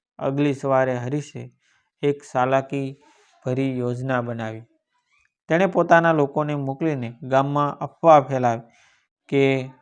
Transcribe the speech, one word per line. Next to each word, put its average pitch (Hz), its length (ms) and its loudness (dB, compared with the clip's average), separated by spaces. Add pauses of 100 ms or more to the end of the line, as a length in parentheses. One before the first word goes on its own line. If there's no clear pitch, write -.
(180)
અગલી 143 360 -2
સવારે 131 400 0
હરીશે 123 600 -8 (460)
એક 143 200 -2 (100)
ચાલાકી 135 680 -2 (460)
ભરી 131 320 -2
યોજના 123 420 -4
બનાવી. 113 420 -10 (840)
તેણે 175 180 2
પોતાના 170 460 4
લોકોને 147 420 0
મોકલીને 135 680 -4
ગામમાં 139 560 0
અફવા 156 420 6
ફેલાવી 123 400 -2 (680)
કે 135 420 0 (120)